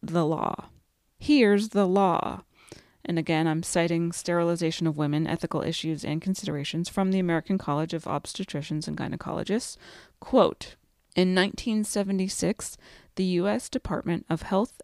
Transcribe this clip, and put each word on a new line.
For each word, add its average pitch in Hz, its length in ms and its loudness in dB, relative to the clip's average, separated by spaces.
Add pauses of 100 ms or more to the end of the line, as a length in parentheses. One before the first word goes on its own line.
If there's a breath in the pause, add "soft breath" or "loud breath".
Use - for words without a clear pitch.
the 165 240 0
law. - 460 -2 (480)
Here's 214 520 6
the 196 180 4
law. 190 560 2 (580 loud breath)
And 175 160 0
again, 160 280 2
I'm 160 160 0
citing 170 500 0
Sterilization 170 760 0
of 156 100 0
Women, 151 300 0
Ethical - 360 -2
Issues 160 420 -4
and 160 160 -2
Considerations 165 680 -4
from 190 220 0
the 190 80 2
American 175 400 0
College 156 340 -2
of 165 120 -6
Obstetricians 151 840 -6
and 151 100 -6
Gynecologists. - 840 -4 (420 loud breath)
Quote, - 560 2 (400)
"In 185 180 4
nineteen 214 480 0
seventy-six, 196 920 -2 (400 loud breath)
the 190 80 0
U 180 240 2
S 220 200 -2
Department - 600 -4
of 160 140 -2
Health, - 420 0